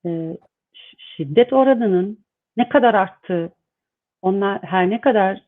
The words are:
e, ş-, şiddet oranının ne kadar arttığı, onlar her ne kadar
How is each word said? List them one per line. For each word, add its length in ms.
e, 300
ş-, 240
şiddet 360
oranının 720
ne 120
kadar 260
arttığı, 580
onlar 400
her 280
ne 100
kadar 480